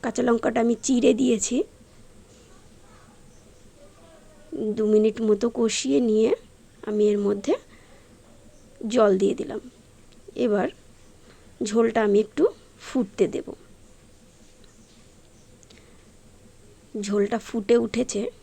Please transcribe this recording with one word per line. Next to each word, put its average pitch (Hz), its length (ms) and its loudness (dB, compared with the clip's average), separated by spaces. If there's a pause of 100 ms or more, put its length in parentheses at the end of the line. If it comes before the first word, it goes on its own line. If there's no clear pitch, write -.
কাঁচা 247 200 -4
লঙ্কাটা 233 380 0
আমি 233 140 2 (120)
চিড়ে 254 340 4
দিয়েছি। 240 360 0 (3250)
দু 220 160 -2
মিনিট 214 240 4 (120)
মতো 214 260 2
কষিয়ে 247 460 0
নিয়ে 226 340 2 (540)
আমি 214 240 2
এর 208 60 0
মধ্যে 202 360 -2 (1300)
জল 208 300 4
দিয়ে 196 160 0
দিলাম। - 260 -8 (760)
এবার 214 340 0 (1000)
ঝোলটা 226 400 0
আমি 202 120 4
একটু 254 240 -2 (420)
ফুটতে 220 380 -2 (100)
দেব। - 140 -8 (3500)
ঝোলটা 208 320 0
ফুটে 226 380 0
উঠেছে 233 540 -4 (120)